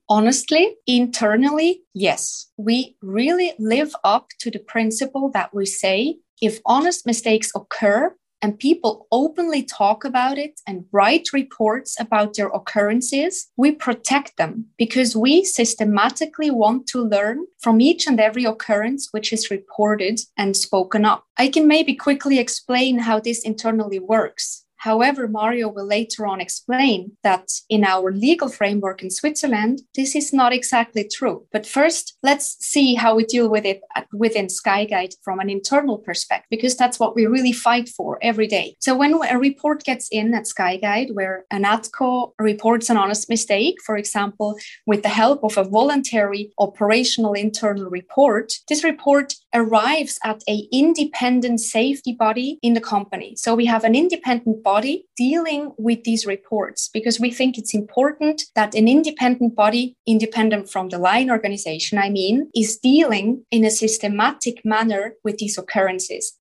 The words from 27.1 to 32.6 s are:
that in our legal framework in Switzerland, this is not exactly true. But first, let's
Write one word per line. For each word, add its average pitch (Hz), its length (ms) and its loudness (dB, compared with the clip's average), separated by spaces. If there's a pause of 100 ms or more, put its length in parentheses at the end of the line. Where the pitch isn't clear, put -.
that 185 280 0 (180)
in 214 160 4
our 185 260 2
legal 262 380 0
framework 202 540 -2
in 190 80 -10
Switzerland, 254 720 -2 (120)
this 269 220 -2
is 294 160 -2
not 254 220 4
exactly 233 520 -2
true. - 460 -6
But 208 140 -4
first, - 560 0
let's 285 420 0